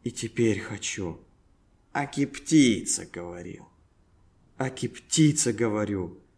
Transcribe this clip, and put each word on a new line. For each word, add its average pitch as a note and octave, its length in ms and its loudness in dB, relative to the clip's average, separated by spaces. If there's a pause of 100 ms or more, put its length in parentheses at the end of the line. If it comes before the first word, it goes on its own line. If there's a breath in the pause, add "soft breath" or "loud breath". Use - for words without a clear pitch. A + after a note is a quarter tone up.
«И A#2+ 80 -6
теперь A2 480 0
хочу». F#2+ 640 -8 (720)
«Аки C#3 320 -2
птица, A2+ 800 4
говорил». F2 640 -14 (880)
«Аки - 320 -4
птица, D3 640 2
говорю». G#2 680 -2 (160)